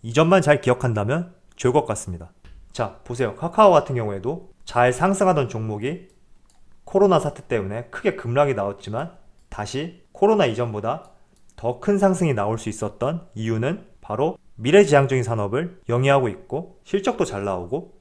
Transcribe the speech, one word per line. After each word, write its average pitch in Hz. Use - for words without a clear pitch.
이 113
점만 165
잘 147
기억한다면 123
좋을 123
것 143
같습니다. 87
자, -
보세요. 120
카카오 180
같은 143
경우에도 110
잘 123
상승하던 180
종목이 110
코로나 190
사태 143
때문에 107
크게 -
급락이 135
나왔지만 104
다시 139
코로나 202
이전보다 117
더 123
큰 202
상승이 180
나올 107
수 110
있었던 127
이유는 113
바로 139
미래지향적인 139
산업을 113
영위하고 131
있고 131
실적도 196
잘 101
나오고 95